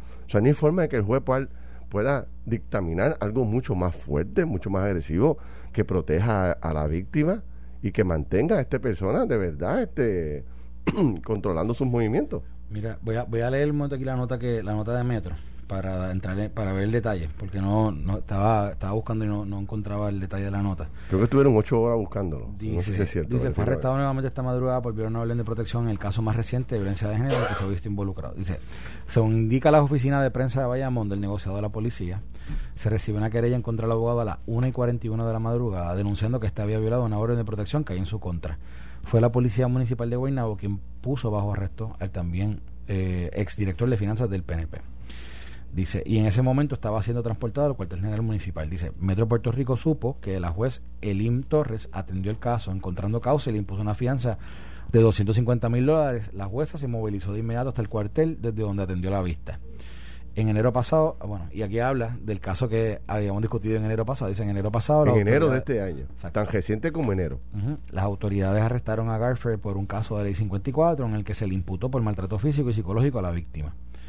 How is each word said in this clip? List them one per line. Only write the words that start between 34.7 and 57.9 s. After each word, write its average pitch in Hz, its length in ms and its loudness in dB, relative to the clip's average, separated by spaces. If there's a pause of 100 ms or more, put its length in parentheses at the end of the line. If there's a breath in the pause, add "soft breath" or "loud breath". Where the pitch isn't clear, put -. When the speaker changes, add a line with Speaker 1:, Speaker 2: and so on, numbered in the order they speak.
Speaker 2:
cuarenta 120 340 0
y - 20 -2
uno 113 160 0
de 113 80 0
la 110 60 -2
madrugada, 113 560 0
denunciando 101 460 0
que 107 60 0
este - 140 -4
había 107 160 0
violado 113 280 2
una 107 120 0
orden 113 200 2
de 117 80 0
protección 107 400 -2
que - 80 -4
hay 92 60 -2
en 95 60 -2
su 104 140 -4
contra. 80 400 -6 (460 loud breath)
Fue 113 160 4
la 120 100 6
Policía 123 380 4
Municipal 120 400 0
de 120 80 0
Guaynabo 127 400 0
quien 101 220 -2 (220)
puso 123 300 -2
bajo 104 220 0
arresto 101 460 -4
al 95 120 -4
también, 92 480 -2 (300)
eh, 92 440 0
exdirector 104 560 0
de 120 80 2
finanzas 107 320 0
del 95 140 -2
P 85 120 -4
N 82 120 -2
P". 76 140 -10 (920 loud breath)
Dice, 92 320 -2
"Y 110 140 2
en 107 80 4
ese 107 160 4
momento 131 320 2
estaba 110 260 -2
siendo 117 220 -2
transportado 117 420 0
al 139 100 2
cuartel 87 240 -6
general 107 220 0
municipal". 87 480 -2
Dice, 85 300 -4
"Metro 95 280 4
Puerto 117 240 2
Rico 127 240 0
supo 139 460 0
que 95 180 -2
la 87 120 -2
juez 117 320 -2 (180)
Elim 107 400 2
Torres 135 500 0
atendió 95 380 -4
el 110 80 -2
caso, 120 340 -2
encontrando 95 500 -2
causa 139 280 2
y 113 40 0
le 107 40 0
impuso 98 240 -4
una 104 140 0
fianza 123 420 0 (540 loud breath)
de 117 100 10
doscientos 107 340 6
cincuenta 120 340 4
mil 123 180 4
dólares. 139 440 4
La 98 140 -6
jueza 135 320 -2
se 143 100 -4
movilizó 104 460 -2
de 104 60 -2
inmediato 117 300 -2
hasta 120 120 -2
el 104 80 -2
cuartel, 131 500 0